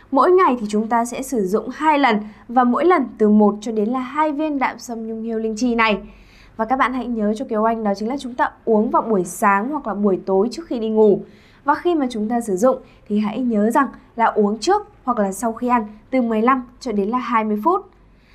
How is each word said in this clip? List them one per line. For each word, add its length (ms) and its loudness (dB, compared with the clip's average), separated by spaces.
Mỗi 200 4
ngày 280 4
thì 100 -4
chúng 180 0
ta 180 0
sẽ 160 -8
sử 260 -2
dụng 260 -2
hai 260 2
lần 180 4
và 160 2
mỗi 220 2
lần 200 4
từ 120 4
một 320 6
cho 100 -6
đến 180 -2
là 100 -2
hai 320 -2
viên 280 -2
đạm 200 -4
sâm 280 -10
nhung 140 -8
hiêu 180 -4
linh 180 -4
chi 180 0
này. 240 2
Và 80 -4
các 100 -2
bạn 180 0
hãy 140 -6
nhớ 300 -2
cho 80 -8
Kiều 180 -2
Anh 200 0
đó 120 0
chính 140 -6
là 80 -4
chúng 180 -12
ta 160 -2
uống 240 2
vào 120 2
buổi 220 0
sáng 460 0
hoặc 180 -8
là 60 -4
buổi 320 0
tối 260 2
trước 160 -12
khi 120 -6
đi 100 -4
ngủ. 320 4
Và 120 2
khi 200 0
mà 140 0
chúng 200 -4
ta 120 -2
sử 140 -2
dụng 220 2
thì 120 0
hãy 220 -4
nhớ 280 0
rằng 180 2
là 100 2
uống 320 2
trước 300 0
hoặc 160 -2
là 120 -2
sau 220 -4
khi 140 -6
ăn 180 0
từ 120 0
mười 200 0
lăm 220 2
cho 120 -8
đến 180 -2
là 80 -2
hai 260 -2
mươi 200 -2
phút. 220 0